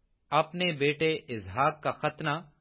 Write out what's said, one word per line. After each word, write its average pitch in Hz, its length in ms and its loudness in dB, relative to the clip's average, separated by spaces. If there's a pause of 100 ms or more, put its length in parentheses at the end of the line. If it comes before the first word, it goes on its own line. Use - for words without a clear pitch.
(300)
اپنے 170 420 2
بیٹے 147 460 2 (100)
اسحاق 120 560 -2
کا 135 80 0
ختنہ 151 380 -4 (320)